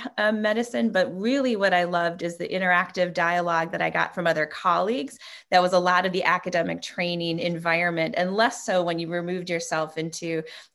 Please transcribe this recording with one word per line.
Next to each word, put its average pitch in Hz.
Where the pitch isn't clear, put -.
uh, 214
medicine, 220
but 180
really 247
what 190
I 175
loved 170
is 170
the -
interactive 180
dialogue 170
that 170
I 165
got 165
from 175
other 160
colleagues. 190
That 185
was 180
a 185
lot 180
of 185
the 180
academic 175
training 170
environment, 170
and 185
less 226
so 185
when 170
you 165
removed 175
yourself 160
into, 165